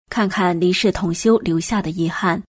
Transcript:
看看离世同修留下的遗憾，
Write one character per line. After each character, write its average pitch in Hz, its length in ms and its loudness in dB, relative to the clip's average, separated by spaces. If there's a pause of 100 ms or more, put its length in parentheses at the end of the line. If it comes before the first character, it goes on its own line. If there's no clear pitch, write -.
(100)
看 208 180 0
看 180 300 0
离 180 140 2
世 190 180 2
同 170 240 -2
修 226 240 4
留 165 220 0
下 208 200 -2
的 185 100 -4
遗 170 180 -2
憾， 175 340 -2 (100)